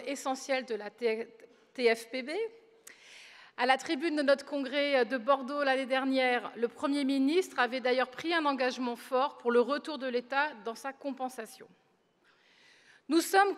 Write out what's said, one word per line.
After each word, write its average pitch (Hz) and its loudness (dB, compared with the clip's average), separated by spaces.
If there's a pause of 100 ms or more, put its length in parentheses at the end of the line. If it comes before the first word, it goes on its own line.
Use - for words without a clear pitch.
essentiel 262 -4
de 220 -6
la 208 -10
T-, 226 -2 (460)
T 233 4
F 233 -8
P 262 -4
B. 247 -10 (1300)
À 247 0
la 262 6
tribune 302 -2
de 302 2
notre 277 4
congrès 277 0
de 247 0
Bordeaux 269 0
l'année 262 2
dernière, 254 2
le 226 0
Premier 285 -2
ministre 277 2
avait 247 0
d'ailleurs 247 0
pris 330 -4
un 320 0
engagement 254 0
fort 262 -2
pour 240 0
le 240 6
retour 285 -2
de 254 -8
l'État 262 -2 (120)
dans 226 -8
sa 269 -10
compensation. 254 -10 (1400)
Nous 320 4
sommes 381 4